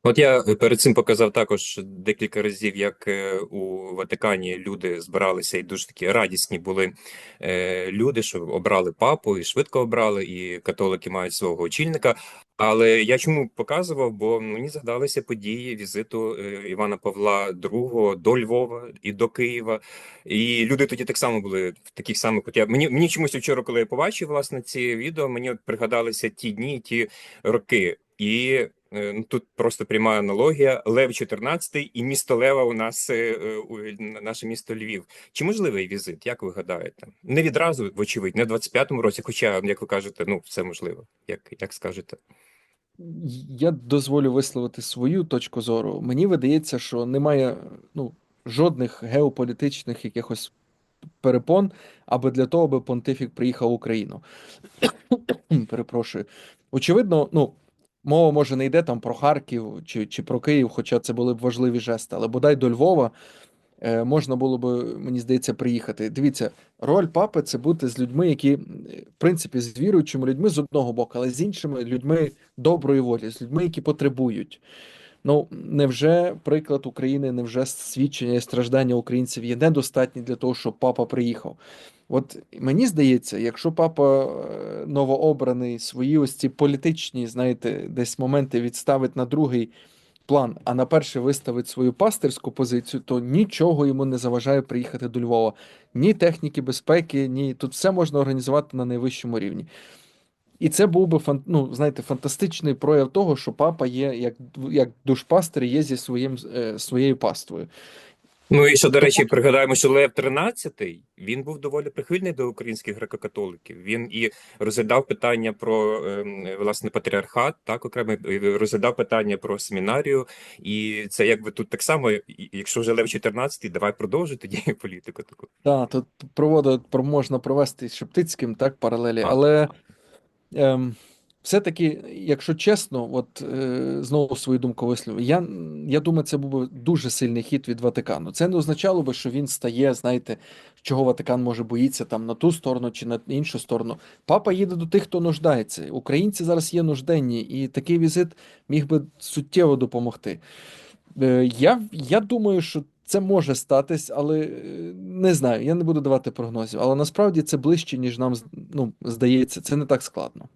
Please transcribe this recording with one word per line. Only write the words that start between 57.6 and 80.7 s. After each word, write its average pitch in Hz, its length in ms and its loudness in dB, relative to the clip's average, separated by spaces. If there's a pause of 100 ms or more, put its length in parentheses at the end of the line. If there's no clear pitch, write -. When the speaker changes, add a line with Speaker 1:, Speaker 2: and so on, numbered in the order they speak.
Speaker 2:
мова, 156 240 6
може, 139 240 2
не 135 100 0
йде 156 180 4
там 120 160 -4
про 120 140 -4
Харків 120 720 -2
чи, 107 200 -6
чи - 180 -10
про 123 160 -2
Київ, 143 300 2
хоча 120 300 -2
це - 140 -4
були 123 200 0
б 113 40 -4
важливі 120 420 0
жести, 113 360 -6
але 107 120 -2
бодай 131 280 4
до 131 140 2
Львова, 135 420 4 (720)
е, 117 220 0
можна 131 320 0
було 127 220 0
би, 120 400 -4
мені 127 220 -6
здається, 127 340 0
приїхати. 113 560 -4
Дивіться, 131 420 -2 (280)
роль 165 280 2
папи — 170 360 0
це - 140 -6
бути 151 300 0
з 120 120 -4
людьми, 131 300 0
які, 139 240 2
е, 143 40 2 (440)
в - 160 -20
принципі, 165 420 0
з 117 200 -8
віруючими 151 480 2
людьми 143 220 2
з 147 80 0
одного 139 360 0
боку, 117 220 -2
але 127 140 0
з 123 120 -4
іншими 147 420 -4
людьми 135 480 0 (260)
доброї 139 440 4
волі, 117 280 -2
з 113 120 -14
людьми, 143 220 -2
які 165 180 -4
потребують. 127 800 -2 (600)
Ну, 143 280 2
невже 151 920 2
приклад 147 420 -2
України, 131 460 -2
невже 123 340 -2
свідчення 131 680 -2
і 120 80 2
страждання 123 540 0
українців 120 500 -2
є 120 100 -2
недостатні 131 640 2
для 123 140 -4
того, 127 200 -2
щоб 113 240 -4